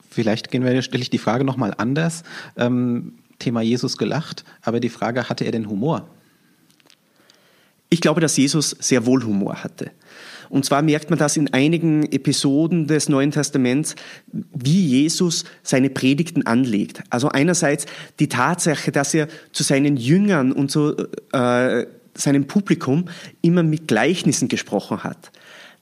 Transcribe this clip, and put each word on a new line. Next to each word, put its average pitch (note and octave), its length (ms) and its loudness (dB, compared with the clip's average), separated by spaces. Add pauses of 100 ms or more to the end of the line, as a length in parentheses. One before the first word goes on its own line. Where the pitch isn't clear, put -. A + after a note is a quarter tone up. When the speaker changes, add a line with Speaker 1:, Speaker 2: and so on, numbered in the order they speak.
(100)
Speaker 1:
vielleicht A2 400 -2
gehen B2+ 140 -2
wir, B2+ 160 2
stelle B2+ 220 -4
ich - 80 -8
die A#2 80 0
Frage A#2+ 260 0
noch C3 120 -2
mal A#2 200 -2
anders. D#3 460 -2 (340)
Ähm, B2 600 -2 (200)
Thema A#2 220 -2
Jesus B2 380 0
gelacht, - 460 -4 (180)
aber A#2 180 -2
die A#2+ 80 -2
Frage, A#2 400 -4
hatte - 160 -4
er A2 80 -2
denn A2+ 160 -4
Humor? G#2+ 400 -4 (1800)
Speaker 2:
Ich E3+ 100 2
glaube, D#3+ 220 2
dass D3 140 0
Jesus C#3+ 340 2 (100)
sehr B2 240 2
wohl B2+ 200 4
Humor G2+ 380 -2
hatte. - 280 -10 (580)
Und C#3 160 0
zwar C#3+ 180 2
merkt D3+ 280 0
man D#3 80 2
das D3 180 0
in D3+ 160 0
einigen D3+ 580 2
Episoden D3+ 760 0
des D3+ 220 0
Neuen C#3+ 220 2
Testaments, C#3 640 0 (380)
wie D3 480 0
Jesus D#3+ 640 2 (180)
seine C3+ 280 2
Predigten C#3 560 0
anlegt. A#2 640 0
Also B2 180 0
einerseits D#3 580 0 (320)
die - 100 2
Tatsache, D3 640 0
dass C#3+ 220 -2
er D3+ 140 0 (240)
zu - 100 -4
seinen C#3+ 340 2
Jüngern C#3+ 560 4
und C#3 180 0
zu, D3+ 260 0 (360)
äh, B2 540 2 (280)
seinem C#3 320 2
Publikum F3 600 0 (360)
immer E3+ 200 4
mit D#3 260 0
Gleichnissen B2+ 600 2
gesprochen - 560 -4
hat, - 260 -12 (520)